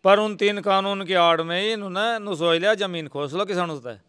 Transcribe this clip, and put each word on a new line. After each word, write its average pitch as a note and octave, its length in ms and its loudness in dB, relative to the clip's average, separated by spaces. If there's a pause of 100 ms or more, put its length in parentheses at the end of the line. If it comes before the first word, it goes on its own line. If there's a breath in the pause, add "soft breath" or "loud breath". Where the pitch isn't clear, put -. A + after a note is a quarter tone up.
पर G3 140 8
उन G#3+ 180 -2
तीन G3+ 260 0
कानून G3 420 0
की F3+ 120 -4
आड़ E3 260 4
में E3+ 180 -2
ही G#3+ 120 -2
इन्होंने G#3 480 -4
नुसोई E3+ 380 0
लिया, G#3 180 2
जमीन F3 320 -6
खोस C#3+ 260 -6
लो G3 120 -2
किसानों F3 320 -4
से। A#2 200 -12 (100)